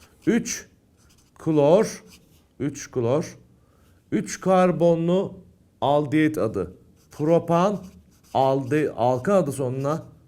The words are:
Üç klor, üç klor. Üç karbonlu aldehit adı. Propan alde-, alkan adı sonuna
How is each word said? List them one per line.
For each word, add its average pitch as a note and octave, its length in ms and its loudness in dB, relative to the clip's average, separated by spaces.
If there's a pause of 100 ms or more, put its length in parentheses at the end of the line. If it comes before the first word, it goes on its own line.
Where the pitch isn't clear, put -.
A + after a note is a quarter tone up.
(280)
Üç A#3 400 -2 (720)
klor, D#3+ 640 2 (560)
üç - 320 -8
klor. B2+ 460 -2 (720)
Üç - 300 -4
karbonlu F3 920 2 (480)
aldehit D3 560 2
adı. F#2 360 -4 (380)
Propan E3+ 720 0 (520)
alde-, C3+ 640 0
alkan B2 400 0
adı F3 160 0
sonuna C3+ 520 -4 (240)